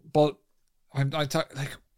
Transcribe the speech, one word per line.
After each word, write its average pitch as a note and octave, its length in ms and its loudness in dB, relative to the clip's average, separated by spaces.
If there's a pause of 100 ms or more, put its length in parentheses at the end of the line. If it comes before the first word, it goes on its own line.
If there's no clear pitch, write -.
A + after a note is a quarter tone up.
(120)
But D3+ 240 4 (580)
I'm, C#3 200 0
I D#3 100 0
ta-, D#3 200 -2 (120)
like, C3+ 200 -8 (220)